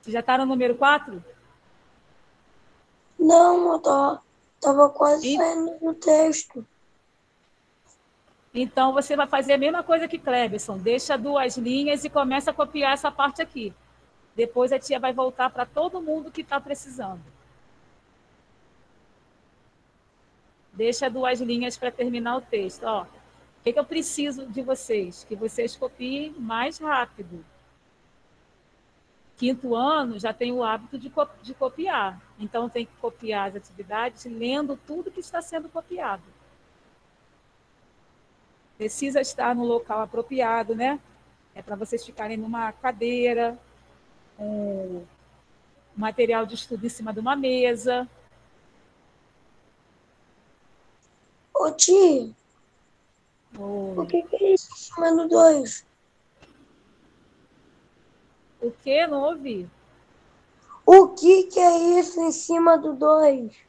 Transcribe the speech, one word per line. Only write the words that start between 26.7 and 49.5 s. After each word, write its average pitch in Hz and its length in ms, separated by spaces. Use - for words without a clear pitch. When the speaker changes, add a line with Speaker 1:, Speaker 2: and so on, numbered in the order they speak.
Speaker 1:
rápido. 240 680
Quinto 247 380
ano 254 440
já 220 140
tem 240 180
o 247 140
hábito 220 340
de 247 120
co-, 294 180
de 254 100
copiar. 254 680
Então, 226 320
tem 233 160
que - 100
copiar 214 520
as 190 80
atividades 202 680
lendo 254 600
tudo 349 240
que 370 100
está 339 220
sendo 330 260
copiado. 311 540
Precisa 269 420
estar 247 340
no 240 100
local 233 360
apropriado, 226 760
né? 262 240
É 196 60
pra 208 160
vocês 226 300
ficarem 220 320
numa 220 340
cadeira, 240 840
com 202 640
material 220 520
de 220 80
estudo 226 320
em - 20
cima 220 240
de 208 80
uma 254 160
mesa. 247 720